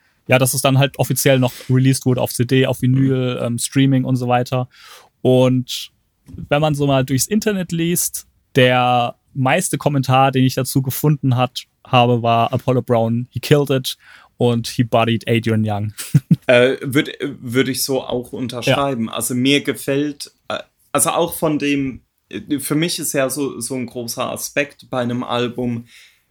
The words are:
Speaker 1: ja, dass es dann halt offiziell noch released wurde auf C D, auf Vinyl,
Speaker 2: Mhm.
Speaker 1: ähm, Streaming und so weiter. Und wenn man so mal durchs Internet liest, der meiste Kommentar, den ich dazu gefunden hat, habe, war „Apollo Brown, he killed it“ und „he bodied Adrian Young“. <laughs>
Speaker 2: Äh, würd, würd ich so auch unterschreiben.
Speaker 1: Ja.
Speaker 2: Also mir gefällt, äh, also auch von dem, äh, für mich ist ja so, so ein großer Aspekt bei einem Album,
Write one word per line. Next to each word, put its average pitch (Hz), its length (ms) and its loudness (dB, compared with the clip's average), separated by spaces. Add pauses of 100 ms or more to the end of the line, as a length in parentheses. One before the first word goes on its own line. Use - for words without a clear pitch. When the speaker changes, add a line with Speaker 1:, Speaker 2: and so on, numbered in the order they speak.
(280)
Speaker 1:
ja, 127 120 4
dass 131 140 0
es 131 80 -4
dann 135 180 4
halt 139 180 0
offiziell 135 400 2
noch 127 140 2 (180)
released 131 360 2
wurde 127 160 2
auf 120 120 -2
C 123 120 -2
D, 131 200 2
auf 127 160 -2
Vinyl, 127 600 2
Speaker 2:
Mhm. 123 40 -2
Speaker 1:
ähm, 117 140 -4
Streaming 135 460 2
und 131 100 0
so 123 140 -2
weiter. 123 400 0 (520)
Und 127 720 2 (340)
wenn 147 360 -2
man 156 140 2
so 143 120 0
mal 135 160 2
durchs 131 240 -2
Internet 208 460 -2
liest, 170 520 -2 (300)
der 123 600 2 (180)
meiste 139 440 0
Kommentar, 135 540 2
den 131 140 4
ich 131 100 0
dazu 135 260 -2
gefunden 135 540 0
hat, 123 300 -2 (200)
habe, 120 380 4
war 117 300 2
„Apollo 127 300 0
Brown, 117 460 0
he - 120 -8
killed 143 280 2
it“ 131 280 -2 (400)
und 120 300 0
„he - 180 -2
bodied 113 420 0
Adrian 113 380 2
Young“. 104 320 -4
<laughs> - 60 -12 (440)
Speaker 2:
Äh, 127 340 4
würd, 139 280 -2 (320)
würd 123 280 -2
ich 123 140 -4
so 131 200 -4
auch 123 280 -8
unterschreiben. 127 760 -2
Speaker 1:
Ja. - 60 -12
Speaker 2:
Also 117 200 -4
mir 135 280 2
gefällt, 143 720 -6 (160)
äh, 107 120 -6 (320)
also 156 180 -2
auch 170 240 -2
von 156 240 -2
dem, 139 440 -4 (280)
äh, 120 300 -6
für - 160 -4
mich 165 240 -2
ist 151 140 -8
ja 135 180 0
so, 139 280 -6
so 120 140 -8
ein 127 140 -6
großer 120 440 -8
Aspekt - 600 -8
bei 131 100 -4
einem 123 220 -4
Album, 120 600 -4 (460)